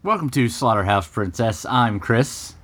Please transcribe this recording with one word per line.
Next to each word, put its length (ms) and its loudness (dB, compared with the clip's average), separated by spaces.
Welcome 280 0
to 180 2
Slaughterhouse 580 2
Princess. 580 -4
I'm 340 0
Chris. 640 -2